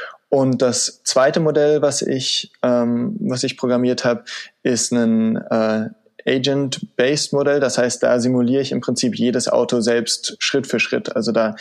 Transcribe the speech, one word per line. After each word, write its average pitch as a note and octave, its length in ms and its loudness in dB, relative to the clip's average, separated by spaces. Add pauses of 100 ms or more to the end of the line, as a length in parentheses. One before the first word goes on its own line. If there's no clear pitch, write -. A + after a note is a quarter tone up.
(300)
Und C3 320 2
das - 420 -2
zweite C#3+ 360 2
Modell, D3+ 420 2
was C#3+ 200 0
ich, - 500 -4 (120)
ähm, A#2+ 560 0
was B2+ 240 -2
ich C3 140 -4
programmiert B2 480 0
hab, A#2+ 200 0 (380)
ist A#2+ 280 0
ein, A2+ 460 2
äh, A2 520 -2 (360)
Agent-Based C3+ 1080 -2
Modell. C#3+ 260 2
Das C3 180 0
heißt, A#2+ 260 0
da B2 160 4
simuliere B2+ 420 2
ich C3 100 -4
im B2+ 100 -4
Prinzip B2 340 -2
jedes A#2 320 0
Auto A#2+ 320 2
selbst A#2 600 -2
Schritt C3+ 280 -2
für A#2 120 -2
Schritt. - 360 -4
Also A#2 160 -2
da A2 300 0